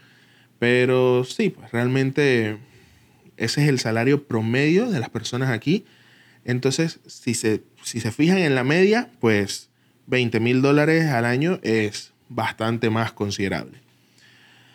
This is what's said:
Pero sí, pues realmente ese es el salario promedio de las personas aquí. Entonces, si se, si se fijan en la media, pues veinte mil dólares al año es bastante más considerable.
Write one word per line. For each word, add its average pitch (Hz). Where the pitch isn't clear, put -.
Pero 127
sí, 202
pues -
realmente 127
ese 117
es 151
el 131
salario 120
promedio 143
de 170
las 113
personas 127
aquí. 139
Entonces, 135
si -
se, 107
si -
se 107
fijan 170
en 151
la 127
media, 190
pues 104
veinte 120
mil 123
dólares 151
al 120
año 147
es 110
bastante 113
más 110
considerable. 98